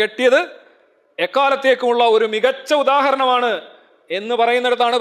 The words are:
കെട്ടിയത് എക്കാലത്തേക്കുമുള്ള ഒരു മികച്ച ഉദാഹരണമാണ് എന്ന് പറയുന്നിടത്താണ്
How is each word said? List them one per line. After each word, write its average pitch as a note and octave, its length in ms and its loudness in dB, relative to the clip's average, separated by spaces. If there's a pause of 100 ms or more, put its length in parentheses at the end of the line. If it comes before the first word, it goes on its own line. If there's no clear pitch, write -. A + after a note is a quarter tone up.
കെട്ടിയത് B3 400 2 (840)
എക്കാലത്തേക്കുമുള്ള C4 760 0 (140)
ഒരു A3+ 180 0
മികച്ച B3 360 -2 (120)
ഉദാഹരണമാണ് C4 680 0 (600)
എന്ന് G#3 300 -6
പറയുന്നിടത്താണ് A#3+ 600 0